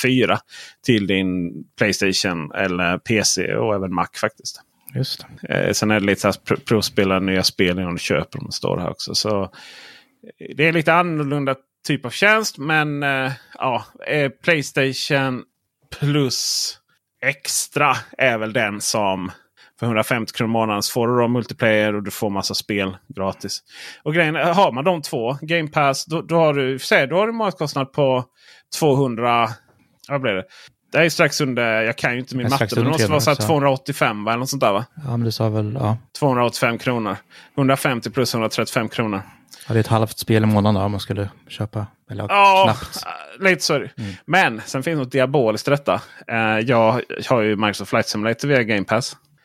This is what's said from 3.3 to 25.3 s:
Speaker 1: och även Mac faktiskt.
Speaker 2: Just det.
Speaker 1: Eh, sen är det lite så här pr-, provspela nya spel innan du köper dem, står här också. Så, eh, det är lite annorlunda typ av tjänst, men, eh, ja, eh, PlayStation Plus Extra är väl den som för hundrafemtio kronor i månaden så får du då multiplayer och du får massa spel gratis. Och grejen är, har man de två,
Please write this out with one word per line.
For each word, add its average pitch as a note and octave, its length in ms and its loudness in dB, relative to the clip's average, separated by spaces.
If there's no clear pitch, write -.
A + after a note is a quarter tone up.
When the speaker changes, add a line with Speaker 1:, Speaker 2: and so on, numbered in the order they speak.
Speaker 1:
och A2 200 0
även F#2+ 200 -4
Mac F2 120 0
faktiskt. - 400 -8
Speaker 2:
Just - 320 -6
det. - 120 -6
Speaker 1:
Eh, G2 60 0
sen G#2+ 180 0
är G#2+ 100 4
det G2 60 0
lite G2 140 2
så G#2 80 2
här F#2+ 60 2
pr-, - 340 -4
provspela G2 520 2
nya F#2+ 220 0
spel F2+ 360 0
innan F2+ 160 -4
du E2+ 40 -8
köper - 400 -2
dem, - 140 -10
står - 260 -4
här F2 120 -6
också. - 240 -10
Så, G#2 280 -2
eh, F#2+ 60 -6
det D#3+ 120 2
är D#3+ 40 0
lite E3 220 2
annorlunda D3 600 0
typ C#3 200 -2
av A#2 40 -6
tjänst, G#3+ 480 0
men, D3+ 440 0
eh, C3+ 300 -2
ja, A#2+ 260 0
eh, C#3+ 220 0
PlayStation C3+ 1120 0
Plus - 800 -2
Extra C#3 720 -2
är B2 200 2
väl A2 140 -4
den G#2 280 -2
som F#2+ 500 -2
för A2+ 60 -2
hundrafemtio A2 460 0
kronor A2+ 180 -2
i - 20 0
månaden G#2+ 300 0
så - 100 -6
får A#2+ 160 0
du B2 120 2
då A#2 80 2
multiplayer G#2+ 640 0
och G#2 80 -4
du G2 80 -8
får G#2+ 200 -4
massa G2 240 -4
spel G2 420 -4
gratis. F#2+ 520 -8
Och D3+ 120 -4
grejen D#3+ 220 0
är, D#3+ 180 0
har F3+ 180 4
man B2+ 120 -4
de F3 180 0
två, C3 380 -4